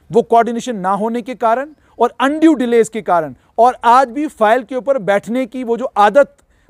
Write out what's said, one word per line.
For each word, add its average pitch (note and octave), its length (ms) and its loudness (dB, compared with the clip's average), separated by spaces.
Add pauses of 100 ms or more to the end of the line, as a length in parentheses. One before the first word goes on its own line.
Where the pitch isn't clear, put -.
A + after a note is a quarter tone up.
(120)
वो A3 100 2
कोऑर्डिनेशन A#3 540 0
ना F#3 140 -4
होने A3 320 -4
के B3+ 120 -10
कारण B3 340 -2 (300)
और A#3+ 220 0
अनड्यू D#4 340 2
डिलेज A#3 340 0
के G#3+ 140 -10
कारण D#3+ 320 -2 (240)
और A#3+ 260 4
आज B3 240 4
भी C#4+ 180 -6
फाइल A3+ 360 0
के C4 140 -10
ऊपर C4+ 220 -2
बैठने G3+ 480 -2
की B3+ 180 -10
वो A#3 120 -4
जो G#3+ 80 -8
आदत G3+ 520 2 (340)